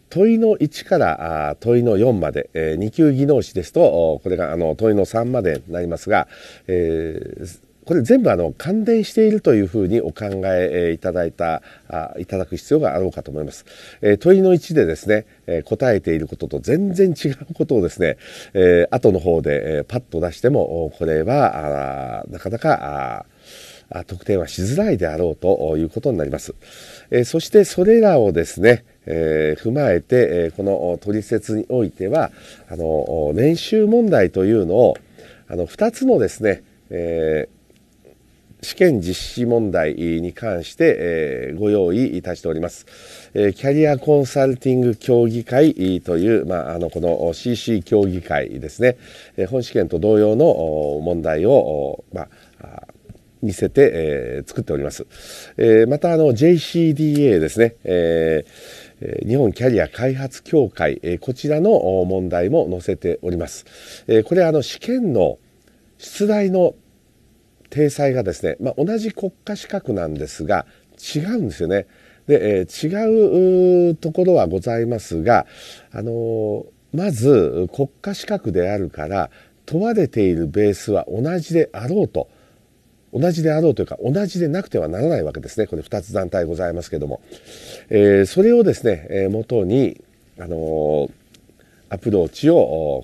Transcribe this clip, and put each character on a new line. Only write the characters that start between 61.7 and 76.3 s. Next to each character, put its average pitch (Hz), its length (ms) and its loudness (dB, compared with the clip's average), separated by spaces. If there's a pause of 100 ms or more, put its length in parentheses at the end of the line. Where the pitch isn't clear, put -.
お、 90 40 0
問 92 240 -2
題 87 200 0
も 143 200 0
載 90 120 -6
せ 92 160 -4
て 85 260 -4
お 90 80 -4
り 87 60 -4
ま 85 100 -6
す。 - 640 -20
え 113 100 4
ー、 110 60 4
こ - 100 -4
れ、 180 80 4
あ 165 80 2
の、 151 120 0
試 - 180 -10
験 240 320 -2
の 87 260 0 (600)
出 - 280 -6
題 208 240 0
の 185 240 2 (960)
体 147 200 2
裁 139 220 0
が 127 120 -2
で 92 80 -2
す - 120 -8
ね、 82 160 -2
ま 127 100 -4
あ、 - 60 -8
同 202 220 -2
じ 214 140 -6
国 185 180 -6 (140)
家 208 100 -8
資 - 140 -16
格 - 240 -6
な 90 140 -2
ん 78 80 -6
で 73 120 -8
す - 180 -12
が、 82 220 -2 (480)
違 151 60 -2
う 208 160 -4
ん 170 120 -2
で 90 60 -8
す - 80 -8
よ 85 60 -4
ね。 95 180 -2 (400)
で、 104 320 2
え 92 40 0
ー、 - 260 -8
違 185 1000 4
う、 - 20 2
う、 165 40 -2
と 160 160 -8
こ 180 140 -2
ろ 180 100 4
は 104 140 2
ご 90 100 -2
ざ 117 220 -4
い 117 60 -2
ま 117 120 -4
す 82 240 -6
が、 104 240 2 (460)
あ 107 100 -12
の 113 80 -8
ー、 113 540 -4 (280)